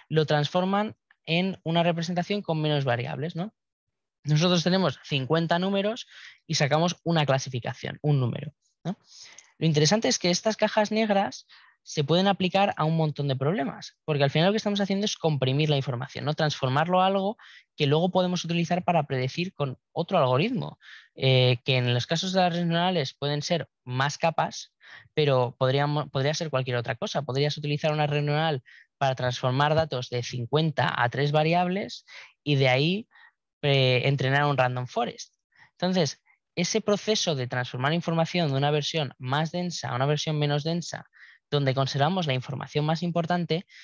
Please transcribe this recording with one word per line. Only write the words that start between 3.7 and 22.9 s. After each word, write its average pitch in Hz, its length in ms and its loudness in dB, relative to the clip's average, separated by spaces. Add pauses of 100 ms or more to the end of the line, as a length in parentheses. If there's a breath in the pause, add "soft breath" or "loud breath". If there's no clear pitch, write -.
Nosotros 160 400 4
tenemos 175 400 0
cincuenta 160 560 0
números 196 480 -2 (400 loud breath)
y 156 80 -2
sacamos 156 480 2
una 160 220 2
clasificación, 131 760 -4
un 147 180 2
número, 127 340 -4 (300)
¿no? 180 120 -6 (640 loud breath)
Lo 165 100 0
interesante 160 400 4
es 247 120 0
que 180 100 0
estas 208 260 0
cajas 214 360 0
negras 214 560 0 (360 loud breath)
se - 200 -4
pueden 175 240 4
aplicar 190 500 2
a 156 80 0
un 160 100 2
montón 151 320 0
de 135 80 0
problemas, 160 680 -4
porque 143 180 0
al 139 60 4
final 160 180 4
lo 202 60 4
que 220 40 0
estamos 208 220 -2
haciendo 196 260 -2
es - 120 -4
comprimir 143 520 0
la 147 80 2
información, 127 480 -6
¿no? 147 80 -2
Transformarlo 160 680 0
a 185 60 4
algo 196 300 -2 (380 loud breath)
que 147 120 0
luego 165 240 2
podemos 180 340 0
utilizar 170 380 -2
para 170 200 2
predecir 143 500 -4
con 135 260 -6 (120)
otro 170 260 -2
algoritmo, 156 600 0 (380 loud breath)
eh, 127 500 4
que 135 120 2
en 123 160 2
los 120 120 0
casos 180 280 -2
de 190 60 2
las 180 140 4
redes 175 140 0
neuronales 170 480 0